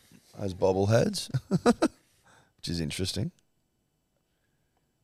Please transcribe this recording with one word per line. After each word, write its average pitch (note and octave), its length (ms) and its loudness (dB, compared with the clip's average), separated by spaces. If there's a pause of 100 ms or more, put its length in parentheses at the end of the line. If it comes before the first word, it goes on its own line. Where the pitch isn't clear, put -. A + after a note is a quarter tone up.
(380)
as G2+ 160 -6
bobbleheads, G2 760 2 (180)
<laughs> F#3+ 140 0 (960)
which - 120 -10
is E2+ 120 -4
interesting. F#2 500 -4 (1700)